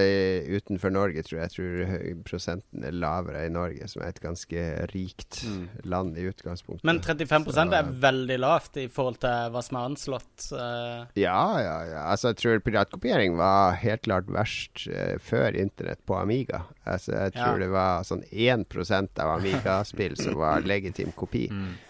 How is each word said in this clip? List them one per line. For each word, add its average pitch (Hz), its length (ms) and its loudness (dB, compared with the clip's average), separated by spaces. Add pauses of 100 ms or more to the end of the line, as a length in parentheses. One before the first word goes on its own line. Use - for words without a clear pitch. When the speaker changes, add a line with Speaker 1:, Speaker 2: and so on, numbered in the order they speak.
Speaker 1:
i, 95 560 4
utenfor 98 320 -2
Norge, 95 320 0
tror 80 160 -6
jeg. 82 100 -2
Jeg - 60 -8
tror 90 320 -4
hø-, 87 380 -4
prosenten - 600 -6
er 67 60 -4
lavere 82 560 -2
i - 20 -2
Norge, 85 400 -4
som - 140 -10
er - 60 -6
et 85 120 -10
ganske 85 440 -4 (280)
rikt - 540 -8
Speaker 2:
Mm. 95 220 -6 (160)
Speaker 1:
land 90 340 -2
i 90 100 -4
utgangspunktet. - 560 -10
Speaker 3:
Men 165 160 4
trettifem 156 440 2
prosent 151 260 2
Speaker 1:
Så 185 80 4
Speaker 3:
er 151 60 2 (180)
veldig 131 360 4
lavt 143 380 2
i 135 120 -6
forhold 127 320 -2
til 120 300 0
hva 120 120 -4
som 127 160 -6
er 123 100 -2
anslått, - 640 -8
eh. 120 640 -6
Speaker 1:
Ja, 101 440 4
ja, 90 180 0 (100)
ja. 78 160 -6 (100)
Altså, 110 220 2
jeg - 20 -18
tror 113 240 4
piratkopiering 107 800 2
var 95 380 6
helt 113 260 0
klart 92 240 2
verst, - 640 -4
eh, 50 300 -2
før 120 380 2
internett 95 480 -2
på 92 160 0
Amiga. 104 440 -2 (200)
Altså, - 300 -4
jeg 95 200 0
tror 123 240 0
Speaker 3:
Ja. - 0 -
Speaker 1:
det 92 120 0
var 92 320 2
sånn 92 280 -4
en 113 360 4
prosent 95 520 0
av 78 220 2
Amiga-spill 95 800 0
som - 160 -2
var 78 260 2
Speaker 3:
<laughs> 78 60 -4
Speaker 1:
legitim 95 480 -2
kopi. 113 340 -2
Speaker 4:
Mm. 95 260 -6 (160)